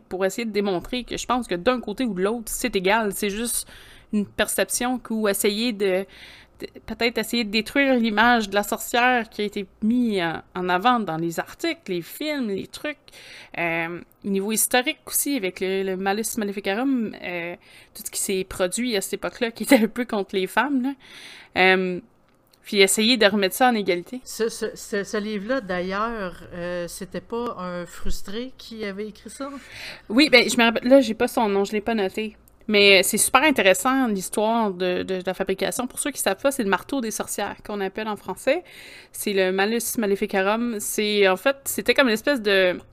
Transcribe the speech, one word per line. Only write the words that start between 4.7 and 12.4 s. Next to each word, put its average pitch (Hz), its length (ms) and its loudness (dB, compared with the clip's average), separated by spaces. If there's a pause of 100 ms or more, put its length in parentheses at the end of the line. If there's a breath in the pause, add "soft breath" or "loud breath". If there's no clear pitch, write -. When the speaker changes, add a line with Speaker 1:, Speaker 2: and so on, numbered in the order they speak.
Speaker 1:
que, - 140 -10
ou 220 160 0
essayer 214 440 0
de, 196 320 0 (560 loud breath)
de, - 60 -10 (200)
peut-être 233 320 -2
essayer 233 260 -2
de 208 60 -6
détruire 262 440 2
l'image 226 540 4
de 190 60 -6
la 208 100 2
sorcière 240 640 0
qui - 140 -8
a - 20 -2
été 202 220 -6 (160)
mise 220 400 2
en, 165 200 -4 (140)
en 180 120 -2
avant 196 300 2
dans 190 180 -4
les 165 220 -4
articles, - 500 -6
les 175 140 -4
films, 294 460 -6